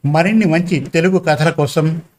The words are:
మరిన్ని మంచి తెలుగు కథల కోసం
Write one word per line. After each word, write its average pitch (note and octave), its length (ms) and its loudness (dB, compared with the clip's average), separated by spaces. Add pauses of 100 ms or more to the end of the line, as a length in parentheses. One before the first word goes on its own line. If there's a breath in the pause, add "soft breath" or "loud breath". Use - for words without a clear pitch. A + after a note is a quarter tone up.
మరిన్ని F#3 400 2
మంచి E3+ 340 0
తెలుగు E3+ 400 0
కథల D#3 300 0
కోసం D#3+ 520 -2 (160)